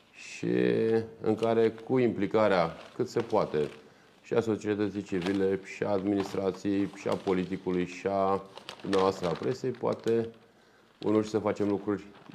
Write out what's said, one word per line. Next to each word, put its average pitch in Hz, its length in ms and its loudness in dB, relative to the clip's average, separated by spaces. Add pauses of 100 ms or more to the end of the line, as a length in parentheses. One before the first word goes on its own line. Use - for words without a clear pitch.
(120)
Și - 400 -6 (680)
în 110 140 2
care, 113 360 2
cu 127 280 -2
implicarea 98 720 4 (260)
cât 120 120 -2
se 123 120 -2
poate, 90 380 2 (640)
și - 120 -6
a 117 60 4
societății 104 640 -2
civile, 95 600 0
și - 200 -8
a 104 60 -2
administrației, 98 1040 0
și - 120 -8
a 107 60 2
politicului, 90 720 0
și - 200 -8
a 98 340 2 (420)
dumneavoastră 95 460 2
a 82 40 0
presei, 127 380 -4
poate 113 580 -2 (760)
unul 107 180 4
și 107 80 -4
să 110 80 0
facem 101 300 0
lucruri 101 360 -2 (300)